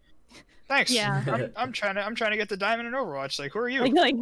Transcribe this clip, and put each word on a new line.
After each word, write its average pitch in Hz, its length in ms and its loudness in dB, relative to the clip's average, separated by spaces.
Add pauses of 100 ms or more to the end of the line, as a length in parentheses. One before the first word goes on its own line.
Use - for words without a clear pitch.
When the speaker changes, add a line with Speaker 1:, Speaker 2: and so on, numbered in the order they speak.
(680)
Speaker 1:
Thanks. 240 400 2
Speaker 2:
Yeah. 196 200 0
Speaker 1:
I'm, 226 240 0
Speaker 3:
<laughs> - 40 -18
Speaker 1:
I'm 247 160 -2
trying 196 240 -2
to, 208 100 0
I'm 226 100 -4
trying 214 160 0
to 214 60 0
get 208 120 -2
the 202 80 -2
diamond 226 300 0
in 240 60 -6
Overwatch. 143 460 -4
Like, 143 120 -6
who 214 80 -4
are 240 100 -2
you?" 254 140 2
Speaker 2:
Like, 254 80 4
<laughs> - 20 4
like, 285 280 4